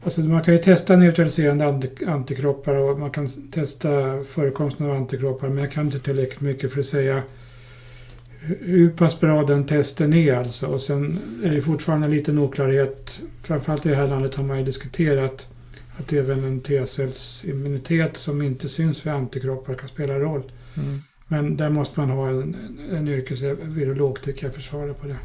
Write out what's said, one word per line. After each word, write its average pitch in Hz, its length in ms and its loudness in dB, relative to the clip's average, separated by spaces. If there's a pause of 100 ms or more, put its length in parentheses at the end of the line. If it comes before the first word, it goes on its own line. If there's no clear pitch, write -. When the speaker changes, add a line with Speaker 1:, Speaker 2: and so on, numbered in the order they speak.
Speaker 1:
alltså 170 180 -2
man 160 220 4
kan 175 100 6
ju 170 60 8
testa 180 360 6
neutraliserande 160 680 6
anti-, 139 440 -2
antikroppar 139 680 0
och 139 240 2
man 143 120 -6
kan 147 140 -4
s-, 123 120 -8 (140)
testa 139 720 -2
förekomsten 143 680 -2
av 139 60 0
antikroppar, 131 540 -2
men 135 80 -2
jag 139 140 -2
kan 151 140 -2
inte 135 140 -2
tillräckligt 135 420 -2
mycket 135 320 -2
för 143 60 -2
att 135 60 0
säga 135 380 0 (1160)
hu-, 165 240 -6
hur 175 240 8
pass 160 300 2
bra 151 240 4
den 143 220 4
testen 147 480 2
är 156 220 6
alltså. 123 320 -4
Och 139 140 -2
sen 147 380 -2 (240)
är 180 60 2
det 147 120 2
fortfarande 151 460 0
en 147 40 2
liten 147 280 2
oklarhet. 135 840 0 (220)
Framförallt 151 420 -2
i 160 40 2
det 143 60 4
här 139 120 2
landet 135 280 -2
har 139 80 -2
man 135 140 -2
ju 135 80 -2
diskuterat 135 840 -2 (520)
att 135 140 -6
även 135 300 0
en 131 180 -2
T-cellsimmunitet 139 1600 -2
som 143 240 -2
inte 135 280 -4
syns 160 320 0
för 156 80 -4
antikroppar 131 640 -4
kan 127 160 -10
spela 139 300 -2
roll. 147 320 -2 (260)
Speaker 2:
Mm. 139 240 -6 (260)
Speaker 1:
Men 151 300 0
där 151 120 0
måste 151 300 0
man 139 100 0
ha 135 180 0
en, 135 280 -2 (360)
en 151 160 -2
yrkesvirolog, 139 1120 -2
tycker 143 240 -8
jag, 127 80 -6
för 143 80 -12
att - 40 -14
svara 147 280 -8
på 143 140 -12
det. 135 180 -10